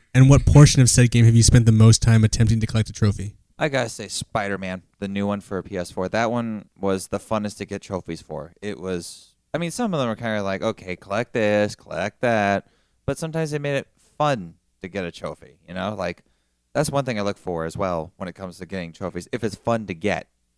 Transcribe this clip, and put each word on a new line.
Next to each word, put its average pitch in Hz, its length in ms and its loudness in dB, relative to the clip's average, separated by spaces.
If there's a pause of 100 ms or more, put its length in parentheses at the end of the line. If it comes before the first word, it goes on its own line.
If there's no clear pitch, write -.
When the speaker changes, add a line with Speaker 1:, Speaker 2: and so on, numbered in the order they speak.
(140)
Speaker 1:
and 131 160 8
what 139 160 6
portion 143 360 8
of 120 80 6
said 120 220 4
game 117 140 4
have 113 100 6
you 117 80 6
spent 117 220 6
the 113 60 4
most 110 300 8
time 113 220 4
attempting 113 380 2
to 110 60 -4
collect 110 220 -2
a 104 40 -10
trophy? 104 420 -2 (240)
Speaker 2:
I 156 100 -2
gotta 127 200 -4
say 107 180 -12
Spider-Man, 95 720 -6 (180)
the 101 80 -6
new 98 200 -4
one 101 140 -4
for 95 220 -8
P 98 140 -10
S 87 140 -8
four. 92 180 -6
That 110 220 -2
one 117 380 -8 (100)
was 95 280 -4
the - 120 -6
funnest 104 380 -6
to 101 80 -10
get 98 160 -12
trophies 85 400 -10
for. 76 400 -14
It 101 180 -12
was, 90 560 -12 (180)
I 147 60 -6
mean, 170 120 -8
some 226 220 -6
of 156 60 -2
them 123 100 -2
are 110 60 -6
kinda 107 280 -6
like, 95 180 -6
"Okay, 92 340 -6
collect 101 380 -8
this, 104 420 0
collect 87 460 -8
that." 104 460 0 (380)
But 139 120 -6
sometimes 160 340 -6
they 151 80 -6
made 143 180 -4
it 127 100 -8 (300)
fun 123 380 -2 (260)
to 95 60 -14
get 92 180 -6
a 82 60 -8
trophy, 76 460 -14 (100)
you 87 60 -16
know? 95 220 -6
Like, 90 280 -8 (500)
that's 147 180 -2
one 139 140 -2
thing 123 140 -6
I 101 40 -2
look 101 140 -4
for 85 280 -6
as 82 120 -8
well 87 400 -4
when 95 100 -10
it 85 60 -14
comes 90 260 -16
to 92 60 -14
getting 85 280 -12
trophies, 87 380 -10
if 117 120 -6
it's 101 120 -6
fun 117 320 -4
to 98 80 -8
get, 85 320 -4 (300)